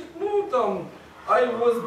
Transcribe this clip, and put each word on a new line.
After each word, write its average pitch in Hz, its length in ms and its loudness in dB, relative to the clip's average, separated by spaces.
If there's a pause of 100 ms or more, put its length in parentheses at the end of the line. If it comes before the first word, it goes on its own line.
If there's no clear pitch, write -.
(160)
ну, 403 340 -2
там: 202 380 0 (400)
"I 247 180 4
was 233 420 0